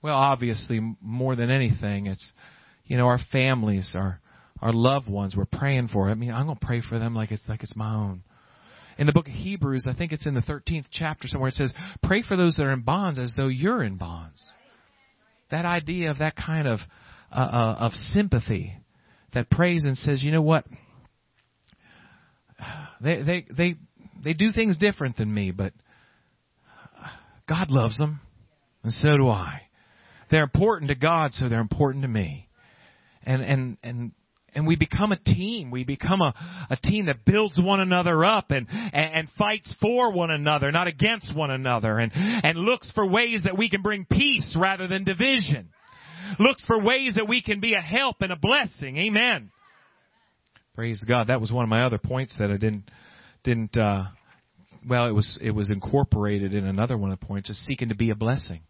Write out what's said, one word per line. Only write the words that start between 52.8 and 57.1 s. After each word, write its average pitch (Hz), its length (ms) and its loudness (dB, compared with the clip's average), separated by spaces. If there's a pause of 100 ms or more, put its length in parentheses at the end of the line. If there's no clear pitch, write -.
didn't, 113 320 0
uh, 101 280 2 (840)
well, 123 180 2
it 117 60 0
was, 104 300 0
it 113 80 -2
was 104 200 0
incorporated 104 840 0
in 101 120 0
another 110 300 0
one 98 160 -2